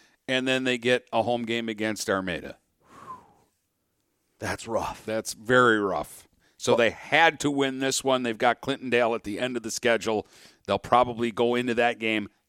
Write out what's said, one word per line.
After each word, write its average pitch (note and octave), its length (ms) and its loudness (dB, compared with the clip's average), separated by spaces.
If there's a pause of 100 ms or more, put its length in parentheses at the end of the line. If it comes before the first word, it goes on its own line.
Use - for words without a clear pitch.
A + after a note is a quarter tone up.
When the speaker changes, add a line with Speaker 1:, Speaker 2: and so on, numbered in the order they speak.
(280)
Speaker 1:
and C3 180 0
then C3 180 0
they B2+ 120 2
get A#2+ 380 0
a A2+ 80 4
home A#2+ 220 -2
game A2+ 260 -4
against G#2+ 400 -4
Armada. F#2 480 -4 (1800)
Speaker 2:
That's G2 280 -8
rough. G#2+ 400 -6
Speaker 1:
That's A2 280 -6
very A#2+ 440 4
rough. F2+ 480 -6 (300)
So - 160 0
Speaker 2:
Well A#2 60 6
Speaker 1:
they A2+ 120 4
had D#3 500 2
to D3 100 0
win C3+ 280 -2
this C3+ 260 -2
one. C3 180 2
They've A#2 160 -4
got A#2+ 220 2
Clintondale A#2+ 540 0
at A2 100 -6
the G2+ 160 -8
end B2+ 160 -4
of A2+ 60 -4
the A2+ 80 -8
schedule. A2 560 0 (400)
They'll G2 120 2
probably A#2+ 520 2
go A#2+ 240 0
into B2 200 -2
that A#2 240 0
game A2 300 -2 (200)